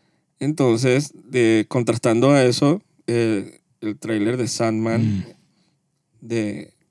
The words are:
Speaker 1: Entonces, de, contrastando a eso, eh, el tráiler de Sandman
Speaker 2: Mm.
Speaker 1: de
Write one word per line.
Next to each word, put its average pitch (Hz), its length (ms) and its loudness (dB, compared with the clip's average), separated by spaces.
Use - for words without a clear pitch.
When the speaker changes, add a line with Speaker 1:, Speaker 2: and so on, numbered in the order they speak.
Speaker 1:
Entonces, 131 760 0
de, 113 380 2
contrastando 120 640 0
a 139 120 6
eso, 143 380 2
eh, 113 520 -2
el 107 160 -8
tráiler 110 400 -2
de 117 100 -4
Sandman 113 540 -2
Speaker 2:
Mm. 92 40 -6
Speaker 1:
de 113 520 -8